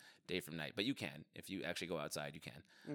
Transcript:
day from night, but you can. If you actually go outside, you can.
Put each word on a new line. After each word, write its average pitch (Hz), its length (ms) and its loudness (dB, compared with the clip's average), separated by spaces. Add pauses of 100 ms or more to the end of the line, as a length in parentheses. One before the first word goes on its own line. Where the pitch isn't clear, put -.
(260)
day 90 140 4
from 78 160 -2
night, 76 200 0
but 104 100 6
you 135 80 6
can. 76 400 -2
If 85 160 -8
you 95 120 0
actually 85 260 0
go 87 100 2
outside, 73 340 0
you 80 80 -10
can. - 140 -8 (400)